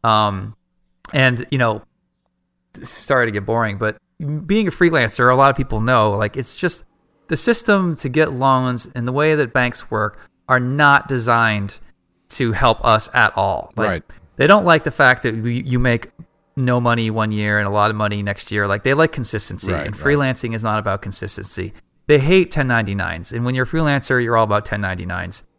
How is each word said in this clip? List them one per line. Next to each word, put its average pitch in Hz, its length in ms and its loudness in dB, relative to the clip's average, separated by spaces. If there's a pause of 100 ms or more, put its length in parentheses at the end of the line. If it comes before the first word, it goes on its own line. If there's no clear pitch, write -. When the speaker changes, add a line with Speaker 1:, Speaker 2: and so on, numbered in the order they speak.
Speaker 1:
Um, 107 540 0 (560)
and, 127 380 2
you 139 80 -2
know, 113 240 0 (1000)
sorry - 440 -2
to 113 60 -4
get 104 140 -4
boring, 113 320 -2
but 107 180 -2 (500)
being 202 220 2
a - 20 -2
freelancer, 127 600 2
a 127 40 4
lot 139 140 6
of 135 60 0
people 117 240 -2
know, 110 320 2
like, 107 240 -2
it's 131 200 -8
just - 280 -4 (440)
the 160 80 -2
system 190 600 2
to - 120 -8
get 156 240 2
loans 127 600 0
and 120 140 -4
the 127 40 -4
way 151 220 2
that 139 180 -2
banks 123 380 -2
work 107 280 -4 (300)
are 127 120 4
not 139 480 2
designed 113 680 0 (520)
to 117 220 -2
help 110 320 2
us 110 300 4
at 120 220 2
all. 98 400 -2
Like, 110 120 0
Speaker 2:
Right. 87 140 -4 (340)
Speaker 1:
they 135 100 2
don't 196 180 6
like 165 200 4
the 156 60 -2
fact 127 320 2
that 113 140 -2
we, 120 260 -4
you 123 160 -2
make 120 320 0 (460)
no 123 240 0
money 117 300 0
one 107 220 -2
year 104 260 0
and 104 80 0
a 98 40 -2
lot 104 200 2
of 107 60 -4
money 104 260 -2
next 101 300 -6
year. 101 140 0
Like, 101 160 0
they 131 120 2
like 160 180 2
consistency, 98 600 -6
Speaker 2:
Right, 76 140 -4
Speaker 1:
and 104 100 -10
Speaker 2:
right. - 100 -16
Speaker 1:
freelancing 135 480 0
is 110 80 -6
not 107 160 -2
about 101 240 -4
consistency. 95 680 -10 (340)
They 147 120 6
hate 170 320 2
ten 139 180 0
ninety-nines, 98 640 -2
and 120 140 -4
when 127 80 -2
you're 127 100 0
a - 40 -8
freelancer, 139 540 0
you're 117 140 0
all 113 80 4
about 104 220 -2
ten 107 160 -6
ninety-nines. 90 600 -8 (160)